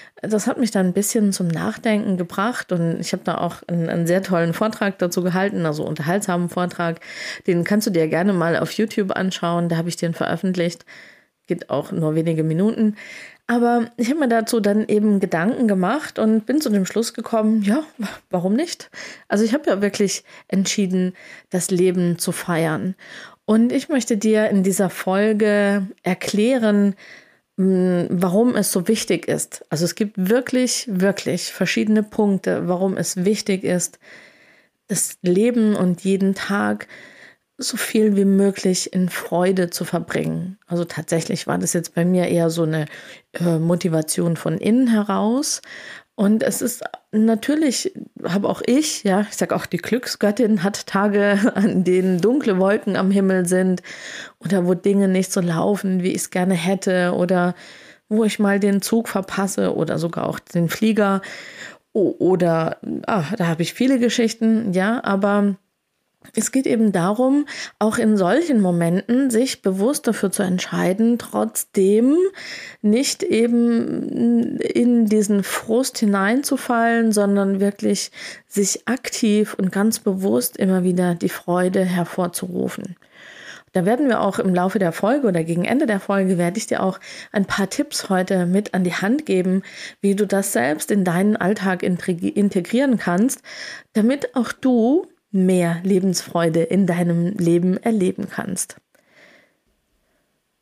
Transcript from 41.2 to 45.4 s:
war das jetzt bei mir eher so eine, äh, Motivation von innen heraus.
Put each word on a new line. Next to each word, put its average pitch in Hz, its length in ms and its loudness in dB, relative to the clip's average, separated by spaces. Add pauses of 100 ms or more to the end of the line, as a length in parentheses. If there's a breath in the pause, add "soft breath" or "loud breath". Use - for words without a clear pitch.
war - 120 -2
das 180 160 -2
jetzt 165 200 -4
bei 170 120 0
mir 180 220 2
eher 170 220 2
so 165 140 0
eine, 156 220 -2 (480 loud breath)
äh, 170 260 0
Motivation 170 800 0
von 160 200 -4
innen 247 300 2
heraus. 214 760 0 (540 loud breath)